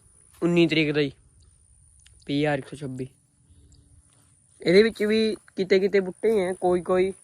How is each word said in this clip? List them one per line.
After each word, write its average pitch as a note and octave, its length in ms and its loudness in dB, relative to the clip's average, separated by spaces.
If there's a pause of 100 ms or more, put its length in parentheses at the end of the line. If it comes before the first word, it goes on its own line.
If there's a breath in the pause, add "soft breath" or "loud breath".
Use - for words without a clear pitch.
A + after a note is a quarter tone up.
(420)
ਉੱਨੀ E3+ 260 4
ਤਰੀਕ D#3 260 0
ਦਾ D3 80 0
ਹੀ C#3 100 -2 (1120)
ਪੀ C#3+ 180 -2
ਆਰ D3 140 0
ਇੱਕ B2+ 100 -10
ਸੌ C3+ 100 -16
ਛੱਬੀ। C3 300 -10 (1500)
ਇਹਦੇ F#3+ 220 4
ਵਿੱਚ G#3+ 200 0
ਵੀ A3 320 0 (220)
ਕਿਤੇ F#3+ 220 2
ਕਿਤੇ G3 200 0
ਬੂਟੇ G3+ 400 -2
ਹੈ, F#3 140 -2
ਕੋਈ F3+ 280 0
ਕੋਈ F#3 300 0 (120)